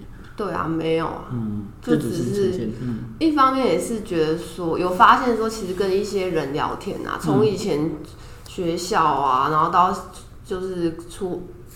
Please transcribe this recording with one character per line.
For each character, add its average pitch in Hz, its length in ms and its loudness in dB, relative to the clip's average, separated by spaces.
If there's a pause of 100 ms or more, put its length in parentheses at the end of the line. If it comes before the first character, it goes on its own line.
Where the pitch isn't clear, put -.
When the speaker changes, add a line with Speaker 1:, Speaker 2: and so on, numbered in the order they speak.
(360)
Speaker 1:
对 190 160 -4
啊， 160 160 -2
没 160 280 0
有 165 100 0
啊， - 260 -6
Speaker 2:
嗯， 107 320 -4 (160)
Speaker 1:
就 196 160 2
只 117 160 0
是 170 120 -2
Speaker 2:
这 202 100 -2
只 - 0 -
是 196 160 2
呈 - 80 -2
现， 110 120 -4 (120)
嗯。 120 160 -4 (200)
Speaker 1:
一 311 140 4
方 269 220 6
面 262 120 2
也 180 140 4
是 214 220 -4
觉 165 240 0
得 160 100 2
说， 170 420 -4
有 180 120 0
发 214 340 8
现 240 100 2
说 220 140 0
其 214 180 -6
实 185 60 -4
跟 190 180 0
一 196 140 2
些 196 240 -2
人 151 240 -2
聊 127 240 -2
天 - 300 -8
啊， - 80 -4
Speaker 2:
嗯。 - 40 -2
Speaker 1:
从 160 280 4
以 196 100 2
前 160 360 0 (540)
学 170 300 -4
校 185 260 2
啊， 139 460 2
然 156 100 2
后 170 140 2
到 185 260 4 (460)
就 185 160 -6
是 175 340 -2 (140)
出， 180 400 -6 (280)